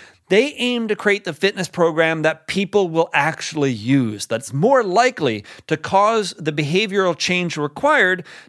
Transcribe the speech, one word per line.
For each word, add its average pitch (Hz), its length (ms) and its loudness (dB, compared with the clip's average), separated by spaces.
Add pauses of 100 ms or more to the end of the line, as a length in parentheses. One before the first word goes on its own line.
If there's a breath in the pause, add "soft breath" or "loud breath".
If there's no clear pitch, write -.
(300 loud breath)
they 254 280 2
aim 240 320 -2
to 208 60 -2
create 202 280 -2
the 170 100 -6
fitness 190 340 -2
program 165 540 0
that 156 240 -2
people 196 420 0
will 165 260 0
actually 151 580 -2
use, 113 560 0
that's 113 260 -6
more 233 300 4
likely 180 600 0 (220 loud breath)
to 156 100 -2
cause 208 640 0
the 156 160 -4
behavioral 185 640 0
change 180 400 -2
required 185 680 0 (260 loud breath)